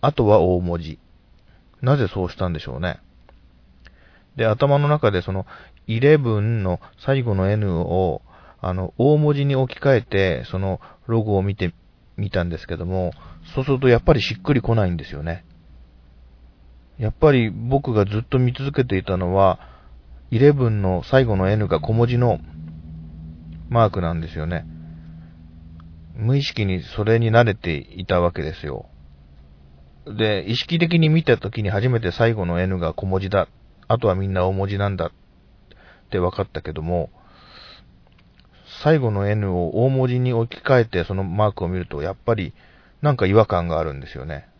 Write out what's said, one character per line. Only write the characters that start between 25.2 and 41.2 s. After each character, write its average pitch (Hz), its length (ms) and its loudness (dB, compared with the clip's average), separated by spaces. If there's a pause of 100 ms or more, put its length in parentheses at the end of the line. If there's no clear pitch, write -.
無 117 220 0
意 139 60 0
識 110 220 -4
に 92 180 -2
そ - 200 -6
れ 113 160 4
に 117 120 2
慣 117 120 6
れ 110 120 2
て 85 200 -4
い 87 300 -10
た 90 160 2
わ 87 100 2
け 85 120 -8
で 78 100 -6
す - 120 -14
よ。 69 200 -10 (1200)
で、 107 420 -2
意 120 80 -2
識 165 240 -2
的 170 200 2
に 160 100 4
見 160 140 4
た 127 140 4
時 110 260 -6
に 98 60 -2
初 104 200 0
め 120 100 0
て 90 120 -2
最 113 220 2
後 101 120 -2
の 87 160 -2
N 92 180 -2
が 80 140 -4
小 - 120 -8
文 95 140 0
字 95 100 -4
だ、 95 180 2 (400)
あ 117 100 0
と 113 100 0
は 92 80 2
み 95 120 -4
ん 95 60 -4
な 92 120 2
大 95 80 0
文 98 140 -2
字 98 100 -4
な 101 120 -2
ん 98 60 -4
だ 85 120 -4
っ - 40 -8 (960)
て 98 100 -2
分 90 160 0
か 98 80 -4
っ - 40 -6
た - 140 -10
け 78 120 -10
ど 78 80 -8
も、 82 280 -2 (1700)
最 156 140 4
後 120 140 2
の 101 160 0
N 104 260 0
を 90 320 0
大 135 40 4
文 131 180 0
字 123 120 0
に 127 140 0
置 117 280 -2
き - 20 -20
換 131 160 4
え 113 60 4
て 90 180 -2
そ 95 100 -6
の 95 100 -2